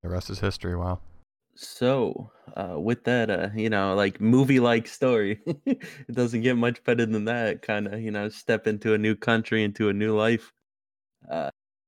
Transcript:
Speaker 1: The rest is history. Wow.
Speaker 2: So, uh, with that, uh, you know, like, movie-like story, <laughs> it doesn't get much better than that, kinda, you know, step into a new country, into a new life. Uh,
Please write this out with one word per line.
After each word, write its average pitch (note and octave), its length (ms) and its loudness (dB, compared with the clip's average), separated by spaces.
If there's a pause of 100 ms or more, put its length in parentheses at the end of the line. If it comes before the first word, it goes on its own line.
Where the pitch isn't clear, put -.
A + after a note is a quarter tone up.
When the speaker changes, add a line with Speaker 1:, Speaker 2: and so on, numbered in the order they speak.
Speaker 1:
The F2 80 -8
rest F2+ 220 -6
is F#2+ 80 -10
history. F#2 360 -4
Wow. F2+ 260 -4 (540)
Speaker 2:
So, B2 760 -2 (240)
uh, F2+ 240 -6
with A2+ 260 -2
that, A#2 260 2
uh, F2+ 240 0
you A2 140 0
know, G2 260 2
like, G2+ 260 0
movie-like A#2+ 680 4
story, G#2+ 560 0
<laughs> D#3+ 220 -6
it - 480 -6
doesn't A#2+ 280 0
get B2 140 2
much A#2+ 280 0
better A#2+ 220 2
than G#2+ 200 -2
that, A#2 380 -2
kinda, G#2 360 -4
you A2 120 -6
know, G#2 180 -4
step - 380 -2
into G#2+ 260 0
a G#2+ 40 4
new G#2+ 180 2
country, A2+ 480 0
into G#2 260 0
a G2 40 0
new G#2+ 220 0
life. A2 380 0 (760)
Uh, C#2+ 220 -6 (360)